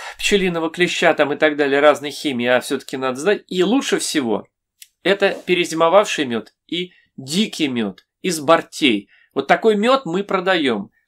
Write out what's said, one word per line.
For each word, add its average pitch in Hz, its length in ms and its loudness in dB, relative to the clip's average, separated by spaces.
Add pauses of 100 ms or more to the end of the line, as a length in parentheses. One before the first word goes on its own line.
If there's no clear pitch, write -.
(180)
пчелиного 175 520 0
клеща 170 440 2
там 143 180 0
и 147 60 -4
так 156 180 2
далее, 143 240 2
разной 143 320 4
химии, 123 360 -4
а 123 120 4
все-таки 135 380 -6
надо 131 200 -4
знать. 180 300 -2
И 185 160 0
лучше 208 360 0
всего 113 460 -2 (580)
это 196 420 0
перезимовавший 165 800 2
мед 117 280 -6 (140)
и 180 240 -8 (240)
дикий 151 540 -2
мед 113 360 -6 (160)
из 160 200 -4
бортей. 143 640 0 (260)
Вот 135 140 -4
такой 208 280 4
мед 247 300 2
мы 180 180 -4
продаем 175 680 -2 (160)